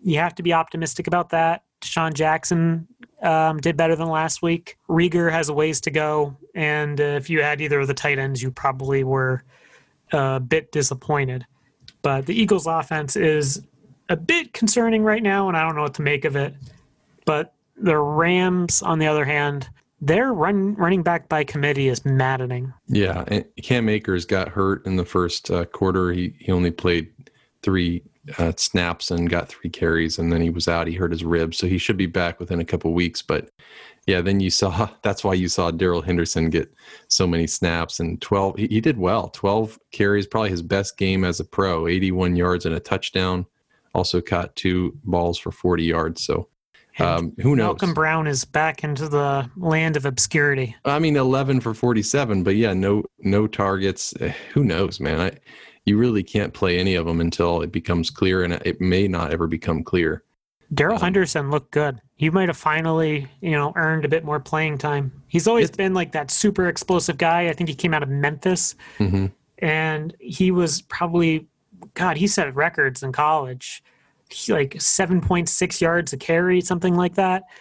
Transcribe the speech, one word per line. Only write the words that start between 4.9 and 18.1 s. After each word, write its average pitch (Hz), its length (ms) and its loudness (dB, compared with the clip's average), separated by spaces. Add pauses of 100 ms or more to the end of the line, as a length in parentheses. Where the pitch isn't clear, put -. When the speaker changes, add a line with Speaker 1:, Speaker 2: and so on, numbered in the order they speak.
Speaker 1:
has 160 180 0
a 151 60 -2
ways 151 280 0
to 156 80 -2
go, 151 460 0 (180)
and, 151 460 -2
uh, 147 40 4
if 143 260 -2
you 156 120 2
had 147 180 0
either 147 200 0
of 139 60 0
the 139 80 0
tight 143 240 -2
ends, 135 240 -4
you 131 80 -4
probably 135 540 -2
were, 131 400 0 (680)
uh, 135 240 0
a 131 40 -4
bit 151 320 -2
disappointed. 135 720 -2 (560)
But 135 240 0
the 175 80 -4
Eagles' 208 320 2
offense 156 500 -2
is 151 460 2 (460)
a 175 80 0
bit 254 380 -2
concerning 226 500 2
right 214 180 2
now, 196 260 2
and 175 80 0
I 160 60 2
don't 160 140 0
know 151 60 -2
what 143 120 -2
to 156 80 -6
make 143 220 0
of 143 120 0
it. 139 180 -2 (720)
But 156 280 -2 (220)
the 170 220 2
Rams, 175 840 2